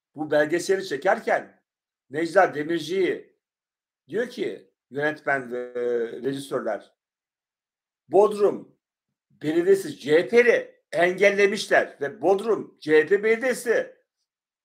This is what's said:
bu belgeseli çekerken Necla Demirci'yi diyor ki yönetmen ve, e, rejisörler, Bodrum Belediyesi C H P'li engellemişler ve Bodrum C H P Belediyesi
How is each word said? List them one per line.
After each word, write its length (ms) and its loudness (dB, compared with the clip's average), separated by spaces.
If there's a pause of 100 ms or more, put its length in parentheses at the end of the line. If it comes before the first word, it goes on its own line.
(160)
bu 160 -8
belgeseli 560 0
çekerken 760 -4 (460)
Necla 460 2
Demirci'yi 840 -4 (680)
diyor 220 -6
ki 440 -10 (160)
yönetmen 640 -4
ve, 80 -6
e, 640 -4
rejisörler, 720 -6 (1120)
Bodrum 720 0 (500)
Belediyesi 680 0
C 240 2
H 60 -4
P'li 640 2
engellemişler 1120 2
ve 200 -8
Bodrum 580 0
C 220 4
H 60 0
P 160 2
Belediyesi 720 -2 (680)